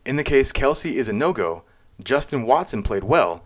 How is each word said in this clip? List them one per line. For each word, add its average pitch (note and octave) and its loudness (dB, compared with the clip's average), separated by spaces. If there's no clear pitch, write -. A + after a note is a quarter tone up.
In C3 -4
the D3 -2
case C3+ 4
Kelce D3+ 0
is A2 -2
a G#2+ -2
no-go, G2+ -2
Justin C#3 -2
Watson C3 2
played G2 -4
well G2 0